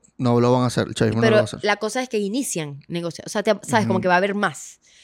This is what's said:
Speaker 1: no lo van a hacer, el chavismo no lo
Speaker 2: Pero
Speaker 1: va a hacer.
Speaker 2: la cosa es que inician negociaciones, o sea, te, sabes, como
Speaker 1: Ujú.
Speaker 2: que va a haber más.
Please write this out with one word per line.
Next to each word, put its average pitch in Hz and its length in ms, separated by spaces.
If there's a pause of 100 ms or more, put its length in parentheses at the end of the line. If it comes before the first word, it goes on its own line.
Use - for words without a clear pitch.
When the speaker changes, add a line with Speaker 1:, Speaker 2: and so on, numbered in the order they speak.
(180)
Speaker 1:
no 120 220
lo 123 120
van 127 100
a 123 40
hacer, 113 220
el - 60
chavismo 113 260
no - 20
lo - 40
Speaker 2:
Pero 220 100
Speaker 1:
va 214 40
a 208 40
hacer. - 200
Speaker 2:
la 208 120
cosa 214 260
es 254 60
que 220 100
inician 185 680
negociaciones, 170 400
o - 40
sea, 208 100
te, 208 260
sabes, 226 180
como 208 100
Speaker 1:
Ujú. 185 60
Speaker 2:
que 185 60
va 175 60
a 180 40
haber 202 160
más. 196 460 (240)